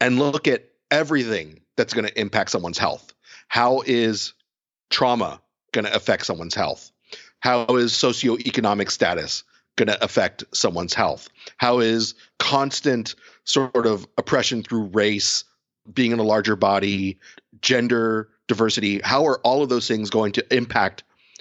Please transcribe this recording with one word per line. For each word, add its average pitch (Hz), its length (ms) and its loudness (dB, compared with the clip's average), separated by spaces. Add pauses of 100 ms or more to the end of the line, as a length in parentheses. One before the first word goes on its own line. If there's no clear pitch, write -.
and 123 180 2
look 139 300 0
at 123 220 -2 (200)
everything 123 680 -2 (160)
that's 117 160 0
gonna 107 240 -2
impact 104 340 -2
someone's 85 280 -4
health. - 340 -4 (360)
How 123 360 2
is 113 480 0 (580)
trauma 113 500 0 (320)
gonna 104 200 0
affect - 340 0
someone's 82 280 -6
health? 80 360 -4 (500)
How 120 260 0 (100)
is 120 160 2
socioeconomic 117 1000 0
status 85 540 -2 (320)
gonna 104 240 0
affect - 520 -2
someone's 87 420 -2
health? 90 340 -2 (280)
How 123 240 2
is 113 340 0 (240)
constant 135 800 -2 (280)
sort 127 420 0
of 104 200 -2 (100)
oppression 120 460 0
through 110 240 -4
race, 101 580 0 (480)
being 117 200 2
in 117 60 0
a 110 60 0
larger 107 320 2
body, 98 640 0 (420)
gender 117 680 0 (180)
diversity, 104 560 0
how 139 240 2
are 156 140 0
all 131 220 2
of 139 60 0
those 120 200 0
things 107 220 -2
going 110 220 2
to - 220 -2
impact 110 500 0 (360)